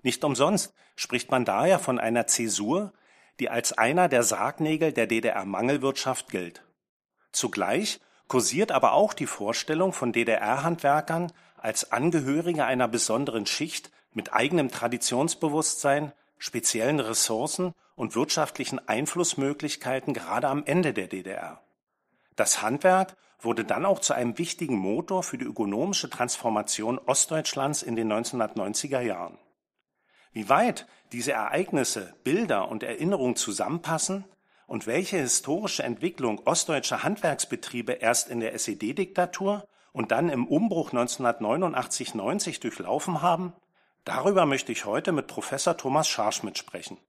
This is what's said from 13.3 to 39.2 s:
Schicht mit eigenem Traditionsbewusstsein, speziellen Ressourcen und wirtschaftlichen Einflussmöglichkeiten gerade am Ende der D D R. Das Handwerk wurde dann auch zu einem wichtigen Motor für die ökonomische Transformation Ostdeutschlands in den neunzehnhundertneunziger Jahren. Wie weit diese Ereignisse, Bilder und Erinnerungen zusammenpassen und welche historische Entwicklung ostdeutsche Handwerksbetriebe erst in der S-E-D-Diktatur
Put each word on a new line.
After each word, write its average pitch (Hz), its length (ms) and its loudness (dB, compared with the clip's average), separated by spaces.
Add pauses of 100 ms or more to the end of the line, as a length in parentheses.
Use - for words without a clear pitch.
Schicht - 460 -4 (240)
mit - 180 -6
eigenem 139 380 2
Traditionsbewusstsein, 143 1400 0 (260)
speziellen 123 600 0
Ressourcen 120 720 -2 (220)
und - 200 -6
wirtschaftlichen 135 640 -2 (100)
Einflussmöglichkeiten 139 1300 -2
gerade 123 340 -2
am 143 160 -2
Ende 156 300 2
der 95 140 -4
D 95 160 -8
D 95 60 -10
R. - 300 -10 (760)
Das - 260 2
Handwerk 185 540 2 (240)
wurde 113 240 0
dann 120 200 0
auch 190 140 2
zu - 160 0
einem 120 240 -2
wichtigen 151 400 -2
Motor 165 460 -2
für - 120 -8
die 127 80 -6
ökonomische 120 640 -2
Transformation 113 960 -2
Ostdeutschlands 143 760 0
in 117 140 -4
den 113 120 0
neunzehnhundertneunziger 113 920 -2
Jahren. 87 340 -6 (960)
Wie 107 180 -6
weit 208 360 4 (260)
diese 120 200 -2
Ereignisse, 120 800 0 (100)
Bilder 143 480 2
und 110 120 -6
Erinnerungen 127 540 0
zusammenpassen 165 880 -2 (400)
und 113 200 -6
welche 180 300 0
historische 151 680 0
Entwicklung 123 600 -2
ostdeutsche 139 580 0
Handwerksbetriebe 127 880 -2
erst - 360 2
in 120 120 -4
der 113 120 -2
S-E-D-Diktatur 180 1120 -2 (300)